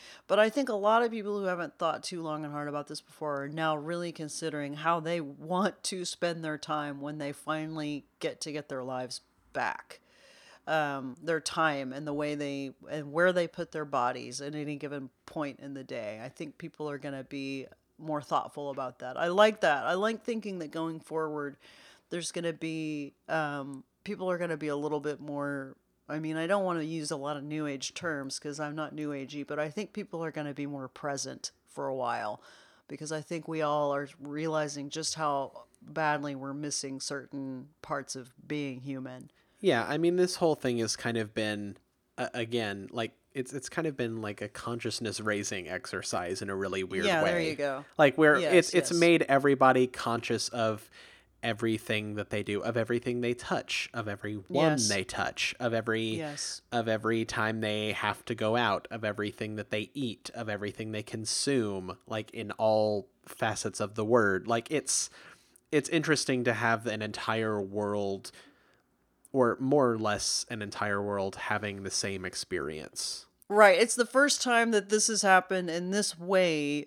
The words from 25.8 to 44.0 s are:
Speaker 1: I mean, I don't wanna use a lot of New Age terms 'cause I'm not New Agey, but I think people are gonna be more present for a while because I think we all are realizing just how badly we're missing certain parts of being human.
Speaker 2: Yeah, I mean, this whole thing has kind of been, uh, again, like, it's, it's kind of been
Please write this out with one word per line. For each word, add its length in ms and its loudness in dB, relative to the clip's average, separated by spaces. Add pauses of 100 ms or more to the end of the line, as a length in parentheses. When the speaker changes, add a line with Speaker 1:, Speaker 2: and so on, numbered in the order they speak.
Speaker 1:
I 120 -6
mean, 160 -4
I 100 -2
don't 180 2
wanna 200 0
use 260 -4
a 60 -4
lot 200 -4
of 60 -8
New 240 -4
Age 280 -6
terms 440 -6
'cause 220 -8
I'm 160 -6
not 180 -6
New 160 -4
Agey, 340 -8
but 140 -6
I 120 0
think 240 -6
people 280 -8
are 80 -4
gonna 240 -6
be 120 -6
more 200 -8
present 640 -6 (160)
for 220 -6
a 60 -2
while 460 -2 (480)
because 220 -10
I 120 -4
think 260 -8
we 140 -2
all 300 2
are 140 -2 (140)
realizing 720 -2
just 260 -4
how 480 -2 (180)
badly 540 -2
we're 180 -8
missing 460 -6
certain 680 -8 (120)
parts 320 -6
of 180 -14 (140)
being 360 -6
human. 480 -10 (300)
Speaker 2:
Yeah, 280 4
I 100 2
mean, 160 4
this 220 4
whole 180 4
thing 240 0
has 160 2
kind 220 -2
of 180 -2
been, 440 -2 (380)
uh, 160 -2
again, 600 -2
like, 180 -4 (240)
it's, 180 -4
it's 160 -8
kind 200 -4
of 80 -6
been 260 -2